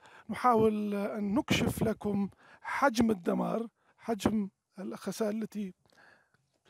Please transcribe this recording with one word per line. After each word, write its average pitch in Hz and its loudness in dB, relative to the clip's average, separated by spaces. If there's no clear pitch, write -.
نحاول، 220 4
آه، 202 -4
أن 202 -2
نكشف - 0
لكم 101 0
حجم 233 2
الدمار، 185 -2
حجم 214 -2
الخسائر 208 -6
التي 208 -6